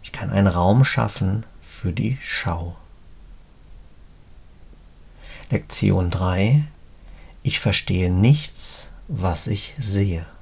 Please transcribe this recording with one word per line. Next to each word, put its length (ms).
Ich 100
kann 180
einen 180
Raum 360
schaffen 600
für 320
die 280
Schau. 540
Lektion 640
drei. 520
Ich 180
verstehe 500
nichts, 760
was 400
ich 300
sehe. 480